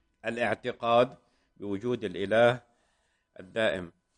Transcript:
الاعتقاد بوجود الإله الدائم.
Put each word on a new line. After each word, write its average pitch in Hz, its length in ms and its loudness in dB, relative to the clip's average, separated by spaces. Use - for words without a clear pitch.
الاعتقاد 117 920 0
بوجود 104 460 -6
الإله 110 580 2
الدائم. 92 520 -4